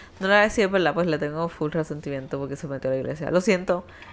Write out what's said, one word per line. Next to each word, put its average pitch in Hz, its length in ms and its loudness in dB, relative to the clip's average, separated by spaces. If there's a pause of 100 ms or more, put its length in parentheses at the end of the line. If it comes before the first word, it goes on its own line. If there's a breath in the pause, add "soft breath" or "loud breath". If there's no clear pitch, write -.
(200 loud breath)
No 190 80 -2
le 196 60 6
voy 208 60 8
a - 20 6
decir, 214 240 4
es 185 40 -2
verdad, 180 220 4
pues 165 140 0
le 151 120 0
tengo 151 300 -4
full 151 220 -4
resentimiento 147 680 -6
porque 139 180 -6
se 165 120 -10
metió 135 220 -4
a - 40 2
la 135 60 0
iglesia. 147 300 -6
Lo 170 100 4
siento, 185 440 0 (280 loud breath)